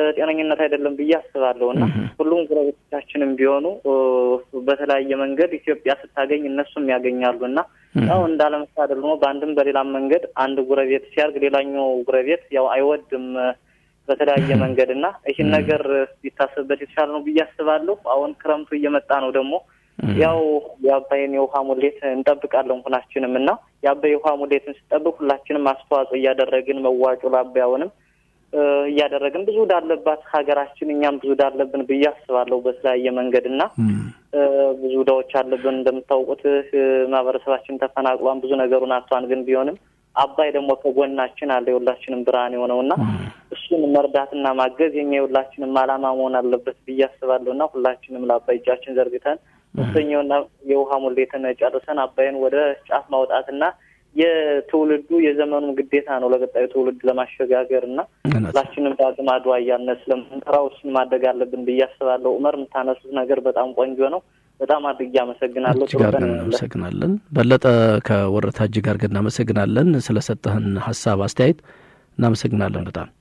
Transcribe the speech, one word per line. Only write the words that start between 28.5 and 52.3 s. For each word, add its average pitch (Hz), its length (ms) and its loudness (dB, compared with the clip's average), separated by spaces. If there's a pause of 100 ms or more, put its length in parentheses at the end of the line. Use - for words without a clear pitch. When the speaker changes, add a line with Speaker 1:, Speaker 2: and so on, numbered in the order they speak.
Speaker 1:
እ፣ 147 60 0 (240)
እያደረግን 143 640 -2
ብዙ 214 140 0
ዕዳ 196 160 4
አለባት 160 520 0
ሀገራችን፣ 143 640 -2
እኛም 147 280 0
ብዙ 135 140 -4
ዕዳ 139 140 2
አለብን 135 400 -2
ብዬ 139 220 0
አስባለሁ 127 520 -2
በተለያየ 127 540 -2
መንገድ 127 340 0
እና 135 140 -2 (160)
Speaker 2:
እም። 110 160 2 (360)
Speaker 1:
እ፣ 143 120 0 (340)
ብዙ 131 240 -4
ዕዳዎች 131 360 2
አለብን 131 400 0
እንደምታውቁት፣ 131 680 -2 (300)
እ፣ 139 100 2 (280)
ማህበረሰባችን 131 720 -2
ተፈናቅሏን 131 600 0
ብዙ 131 160 -2
ነገሩን 131 360 2
አጥቷን 127 340 -2
ግን 131 160 -2
ቢሆንም 131 340 0 (380)
አባይ 139 360 2
ደግሞ 139 240 0
ከጎናችን 135 760 -2
አለ 123 160 0
የሁላችንም 123 560 -2
ብርሃን 123 300 0
የሆነውና 123 460 0
Speaker 2:
እም። 107 140 0 (380)
Speaker 1:
እሱን 160 380 -2
መርዳትና 143 640 0
ማገዝ 131 400 0
የኛ 147 200 -2
የሁላችንም 135 640 0
ዓላማ 135 300 0
መሆን 131 280 0
አለበት 123 460 -2
ብዬ 131 220 -2
አስባለሁና 127 640 -2
ሁላችንም 127 600 -4
ለአባይ 123 320 0
እጃችን 127 380 -4
ዘርግተን 127 420 -2
Speaker 2:
እም። - 380 -20
Speaker 1:
ሶስተኛውና 147 580 0 (320)
የውሃ 139 340 2
ሙሌትን 131 460 -2 (100)
ጨርሰን 139 440 -2
አባይን 135 380 0